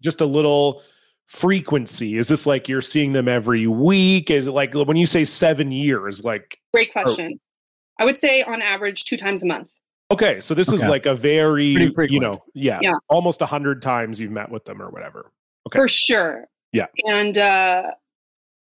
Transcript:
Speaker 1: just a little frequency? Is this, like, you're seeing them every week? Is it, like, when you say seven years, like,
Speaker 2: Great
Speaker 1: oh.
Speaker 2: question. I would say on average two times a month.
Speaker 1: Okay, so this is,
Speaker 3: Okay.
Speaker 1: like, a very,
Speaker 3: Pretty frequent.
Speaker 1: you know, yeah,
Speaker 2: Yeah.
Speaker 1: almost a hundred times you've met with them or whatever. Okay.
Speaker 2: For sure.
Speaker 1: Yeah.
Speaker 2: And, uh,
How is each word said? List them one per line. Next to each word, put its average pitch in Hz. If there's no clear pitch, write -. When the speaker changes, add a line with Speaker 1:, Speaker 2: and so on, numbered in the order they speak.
Speaker 1:
just 165
a 156
little 143
frequency? 143
Is 120
this, 151
like, 135
you're 131
seeing 143
them 127
every 117
week? 185
Is 139
it, 139
like, 135
when 147
you 170
say 160
seven 151
years, 107
like, 110
Speaker 2:
Great 220
Speaker 1:
oh. -
Speaker 2:
question. 180
I 226
would 269
say 262
on 226
average 202
two 240
times 196
a -
month. 170
Speaker 1:
Okay, 190
so -
this 180
is, 202
Speaker 3:
Okay. 202
Speaker 1:
like, 139
a 139
very, 147
Speaker 3:
Pretty 147
frequent. 147
Speaker 1:
you 143
know, 104
yeah, 127
Speaker 2:
Yeah. 185
Speaker 1:
almost 170
a 147
hundred 143
times 117
you've 107
met 107
with 110
them 101
or 98
whatever. -
Okay. -
Speaker 2:
For 269
sure. 170
Speaker 1:
Yeah. -
Speaker 2:
And, 208
uh, 190